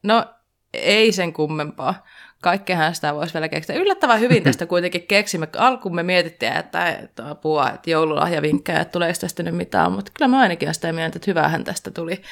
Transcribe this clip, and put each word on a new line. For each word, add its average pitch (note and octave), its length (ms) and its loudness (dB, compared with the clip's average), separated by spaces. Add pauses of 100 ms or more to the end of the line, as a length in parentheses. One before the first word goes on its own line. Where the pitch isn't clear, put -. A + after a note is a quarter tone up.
no, A3 220 4 (480)
ei G#3+ 380 4
sen F3 220 -2
kummempaa. D3+ 720 -4 (360)
Kaikkeahan F3 540 0
sitä D3 200 -2
voisi D#3+ 180 -6
vielä D#3+ 160 -4
keksiä. D#3 260 -4
Yllättävän E4+ 440 2
hyvin A#3 240 4
tästä D3 220 0
kuitenkin F3 420 -2
keksimme. G3 400 0 (100)
Alkuun A#3 380 0
me E3+ 80 -2
mietittiin, F3 500 0
että, F3 360 -2
että - 400 -10
apua, D3 400 0
että - 200 -8
joululahjavinkkejä, D#3 880 2
että E3+ 120 -2
tuleeko E3+ 300 -2
tästä F3 220 -6
nyt E3+ 120 -4
mitään, F3 360 0
mutta G3 240 -6
kyllä C#4+ 140 2
mä B3+ 100 6
ainakin F3 280 2
olen D#3+ 80 -2
sitä E3 180 -4
mieltä, E3 240 -4
että G3 140 -4
hyvähän D#3+ 320 2
tästä - 280 -8
tuli. E3+ 300 -8 (100)